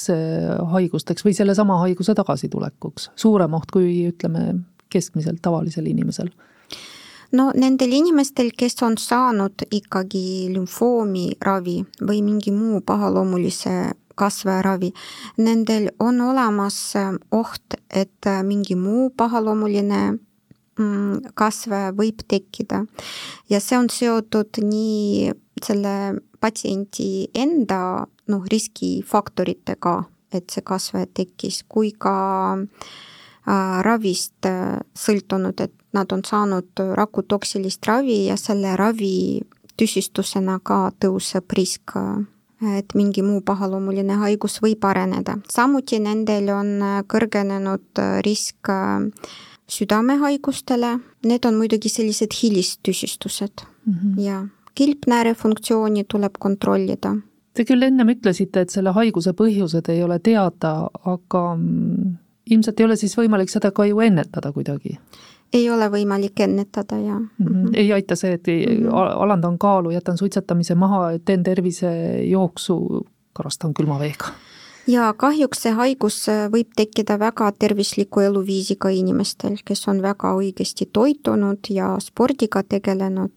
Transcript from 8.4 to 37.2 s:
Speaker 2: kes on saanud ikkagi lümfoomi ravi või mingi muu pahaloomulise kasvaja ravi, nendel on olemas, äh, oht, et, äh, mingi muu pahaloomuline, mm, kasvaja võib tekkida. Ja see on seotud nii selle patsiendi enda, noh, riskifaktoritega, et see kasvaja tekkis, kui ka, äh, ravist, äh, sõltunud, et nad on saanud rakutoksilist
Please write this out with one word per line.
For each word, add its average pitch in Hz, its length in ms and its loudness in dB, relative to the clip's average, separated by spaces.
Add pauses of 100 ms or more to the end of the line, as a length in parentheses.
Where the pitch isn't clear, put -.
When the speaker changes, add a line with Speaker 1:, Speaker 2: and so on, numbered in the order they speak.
Speaker 2:
kes 240 320 -2
on 226 140 2
saanud 226 760 0
ikkagi 185 800 -4
lümfoomi 190 920 0
ravi 180 360 0 (220)
või 208 260 0
mingi 208 260 0
muu 208 300 0
pahaloomulise 185 1120 0 (220)
kasvaja 196 480 -2
ravi, 190 280 0 (440)
nendel 226 640 0
on 240 220 2
olemas, 220 580 0 (160)
äh, 196 180 -2 (160)
oht, - 480 -4 (100)
et, - 400 -4
äh, 196 160 0
mingi 196 320 0
muu 214 360 0
pahaloomuline, 214 920 0 (800)
mm, 202 560 -2
kasvaja 202 580 -2
võib 214 340 -2
tekkida. 202 600 -4 (580)
Ja 202 160 0
see 247 180 0
on 240 120 2
seotud 220 680 0
nii 214 720 0 (260)
selle 202 580 -2 (220)
patsiendi 202 960 -4
enda, 196 760 0 (220)
noh, 196 180 -2
riskifaktoritega, 185 1600 -2 (280)
et 180 180 -6
see - 120 -8
kasvaja 185 440 -4
tekkis, - 640 -8
kui 214 240 0
ka, 196 220 -2 (400)
äh, - 1300 -4
ravist, 208 640 0
äh, 185 320 -2 (160)
sõltunud, 190 640 -2
et 190 120 -6 (200)
nad 196 200 -2
on 190 100 -2
saanud 196 460 -2 (260)
rakutoksilist 202 920 -2